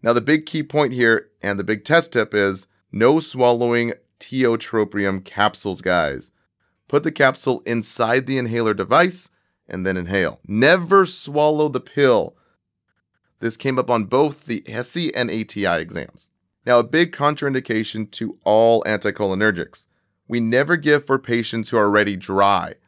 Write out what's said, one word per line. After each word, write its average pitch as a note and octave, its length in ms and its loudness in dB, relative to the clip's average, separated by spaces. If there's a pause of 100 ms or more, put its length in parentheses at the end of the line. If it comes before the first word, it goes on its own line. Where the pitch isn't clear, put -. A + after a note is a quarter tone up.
Now, A#2 80 2
the A#2+ 100 2
big D3+ 240 0
key D#3 160 -6
point D3 320 -2
here A2+ 360 2 (120)
and G2+ 160 -2
the G2 60 -6
big G#2 220 -4
test E3 280 2
tip G#2+ 220 -2
is G2 320 0 (240)
no B2+ 300 2
swallowing A#2+ 720 0 (260)
tiotropium G#2+ 1040 -2
capsules, G2+ 580 -4
guys. E2 520 -2 (560)
Put - 140 0
the D#3+ 80 -2
capsule C3+ 540 0
inside A#2 640 -2
the C3+ 100 -2
inhaler A#2 360 -2
device D3+ 560 0 (380)
and F#2 180 -8
then F#2+ 120 -2
inhale. F2+ 480 -2
Never F3 600 4
swallow D3+ 640 0
the C3 100 -4
pill. B2+ 560 0 (1040)
This A2+ 180 -4
came C3 220 -2
up A#2+ 100 -2
on A#2 160 0
both C3+ 400 0
the A2+ 160 -6
hesi B2+ 540 -6
and A#2+ 160 -2
A A2 140 -4
T G2+ 200 -6
I E2+ 140 0
exams. D#2+ 500 -12 (360)
Now, B2 140 6
a A#2 40 2
big D#3+ 280 0
contraindication C3 1000 -2
to - 320 -8
all A2+ 400 4
anticholinergics. G2+ 1040 -2 (400)
We A#2+ 120 -4
never C3 360 2
give D3 300 2
for C3+ 140 0
patients A2+ 500 -4
who A#2 80 0
are G#2+ 80 4
already G#2 300 2
dry. F#2+ 580 2 (140)